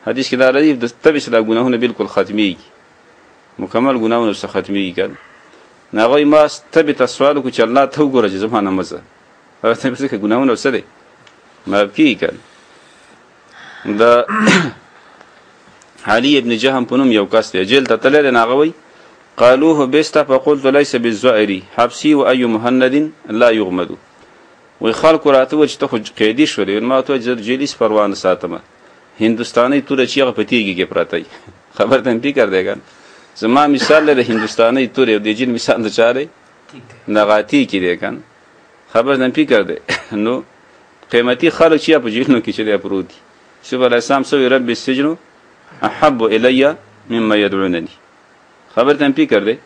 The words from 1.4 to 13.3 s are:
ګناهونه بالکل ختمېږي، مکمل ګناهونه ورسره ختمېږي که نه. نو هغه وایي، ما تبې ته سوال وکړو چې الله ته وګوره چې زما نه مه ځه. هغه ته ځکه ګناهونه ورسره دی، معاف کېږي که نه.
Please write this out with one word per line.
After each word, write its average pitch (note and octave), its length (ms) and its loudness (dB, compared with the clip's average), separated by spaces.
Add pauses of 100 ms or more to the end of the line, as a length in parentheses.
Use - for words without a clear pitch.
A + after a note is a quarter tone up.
ګناهونه A#2 340 0
بالکل A2+ 300 -2
ختمېږي، G2 600 -4 (920)
مکمل B2 460 -2
ګناهونه A#2 240 -2
ورسره G2 220 -8
ختمېږي F#2+ 440 -6
که F2+ 120 -4
نه. - 100 -12 (760)
نو G#2 100 -4
هغه A#2 100 2
وایي، D3 120 2
ما D3+ 220 4
تبې - 520 -2
ته B2+ 80 2
سوال C#3 300 0
وکړو B2+ 180 -6
چې - 60 -4
الله C3+ 260 2
ته C3+ 160 -10
وګوره B2+ 260 2
چې F#2+ 160 -6
زما A2 160 -2
نه G2 100 -2
مه F#2+ 120 -2
ځه. E2 180 -12 (640)
هغه A2+ 100 2
ته B2 200 -6
ځکه C3 280 -6
ګناهونه A#2+ 280 0
ورسره A#2 200 -2
دی، A2 120 -4 (840)
معاف G2 300 0
کېږي D3 240 2
که E2 140 -2
نه. - 60 -20 (1600)